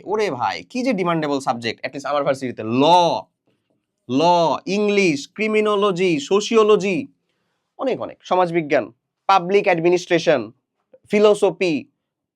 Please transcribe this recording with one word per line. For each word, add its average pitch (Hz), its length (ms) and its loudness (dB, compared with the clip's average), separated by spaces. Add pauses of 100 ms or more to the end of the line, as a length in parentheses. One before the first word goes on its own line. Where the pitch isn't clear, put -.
(100)
ওরে 214 200 -2
ভাই, 113 260 -4 (140)
কি 240 160 -8
যে 269 140 0
ডিমান্ডেবল 156 460 -2
সাবজেক্ট, 117 400 -4
at 131 80 -10
least 139 160 -12
আমার 147 160 -2
ভার্সিটিতে। 127 360 -6 (200)
ল, - 20 4 (1400)
ল, - 20 2 (560)
ইংলিশ, 202 400 0 (180)
ক্রিমিনোলজি, 208 760 0 (160)
সোশিওলজি, 208 680 2 (840)
অনেক, 247 220 -2
অনেক, - 140 -12 (120)
সমাজবিজ্ঞান, 165 540 0 (460)
পাবলিক 190 380 2
অ্যাডমিনিস্ট্রেশন, 170 720 2 (680)
ফিলোসফি, 202 640 2 (600)